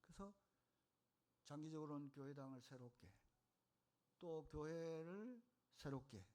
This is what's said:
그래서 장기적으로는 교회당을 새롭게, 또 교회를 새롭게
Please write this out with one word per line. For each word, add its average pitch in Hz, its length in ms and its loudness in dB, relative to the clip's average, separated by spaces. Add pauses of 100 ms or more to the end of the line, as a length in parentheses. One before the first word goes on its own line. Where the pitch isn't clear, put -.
그래서 202 300 -8 (1080)
장기적으로는 151 680 2
교회당을 139 500 -2
새롭게, 123 500 -8 (1080)
또 160 300 2
교회를 165 920 2 (320)
새롭게 127 600 0